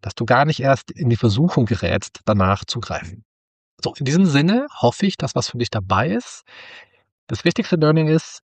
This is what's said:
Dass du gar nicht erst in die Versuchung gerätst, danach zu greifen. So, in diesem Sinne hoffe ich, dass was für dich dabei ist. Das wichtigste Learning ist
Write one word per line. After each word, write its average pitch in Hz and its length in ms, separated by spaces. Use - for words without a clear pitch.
Dass - 140
du 120 100
gar 127 200
nicht 156 140
erst 135 320
in 131 180
die 117 60
Versuchung 120 500
gerätst, - 600
danach 98 400
zu - 140
greifen. 87 460
So, - 120
in 143 100
diesem 165 200
Sinne 180 420
hoffe 123 240
ich, 190 120
dass - 180
was - 140
für - 80
dich 120 120
dabei 98 400
ist. - 340
Das - 180
wichtigste - 300
Learning 156 320
ist - 400